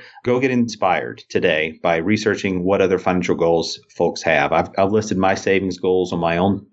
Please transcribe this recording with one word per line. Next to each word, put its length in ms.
Go 160
get 100
inspired 800
today 520
by 160
researching 640
what 180
other 160
financial 380
goals 420
folks 260
have. 300
I've, 240
I've 160
listed 240
my 200
savings 420
goals 340
on 60
my 200
own 340